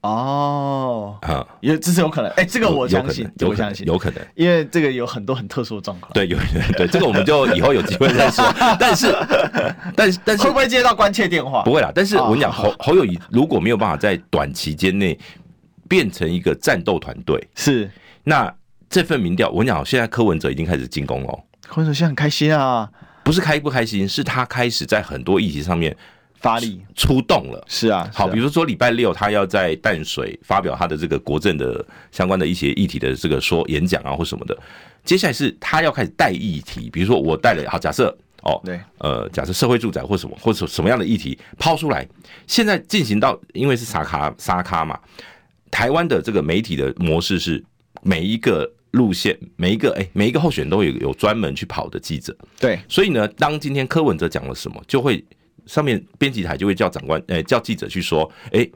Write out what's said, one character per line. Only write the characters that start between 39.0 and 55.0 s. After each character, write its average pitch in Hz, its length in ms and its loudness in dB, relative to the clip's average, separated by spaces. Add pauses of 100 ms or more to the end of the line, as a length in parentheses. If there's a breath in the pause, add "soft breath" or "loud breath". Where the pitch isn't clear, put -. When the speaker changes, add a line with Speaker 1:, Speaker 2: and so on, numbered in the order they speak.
Speaker 2:
假 71 160 -4
设 87 80 -4
社 127 140 2
会 120 100 4
住 117 140 -2
宅 - 100 -6
或 98 160 -2
什 - 100 -6
么， - 140 -14
或 110 100 2
者 107 160 -2
什 - 160 -4
么 95 60 4
样 110 80 2
的 98 80 -2
议 110 120 0
题 67 200 -8 (200 loud breath)
抛 160 180 2
出 156 140 -4
来， 123 180 -2 (400 loud breath)
现 226 180 2
在 202 140 2
进 180 260 -2
行 107 140 0
到， 127 200 0 (140)
因 120 140 0
为 131 80 4
是 117 100 -6
沙 78 180 -4
卡， 73 340 -2
沙 90 240 -2
卡 87 220 -2
嘛， 78 160 -6 (720 loud breath)
台 120 220 0
湾 170 160 0
的 107 140 2
这 113 100 -6
个 95 100 2
媒 82 200 2
体 82 140 -4
的 67 220 -2
模 80 240 2
式 90 180 -2
是 - 240 -4 (380)
每 87 220 0
一 107 140 -2
个 95 320 0 (220)
路 120 220 4
线， - 240 -2 (180)
每 90 180 0
一 113 40 0
个， - 160 0
哎， 98 200 -4
每 104 140 2
一 120 40 2
个 151 80 0
候 156 120 2
选 73 120 -4
人 73 60 -6
都 95 140 2
有， 73 140 2
有 67 160 -4
专 107 240 0
门 78 180 -2
去 - 100 -8
跑 - 220 -8
的 - 120 -10
记 73 200 -8
者。 - 160 -12 (240)
Speaker 1:
对。 107 280 0
Speaker 2:
所 175 160 2
以 190 60 2
呢， 110 180 0
当 151 320 -2
今 139 140 -6
天 135 140 -2
柯 165 160 0
文 104 140 2
哲 85 100 -2
讲 67 180 -6
了 65 80 -8
什 - 160 -12
么， - 180 -16
就 131 140 0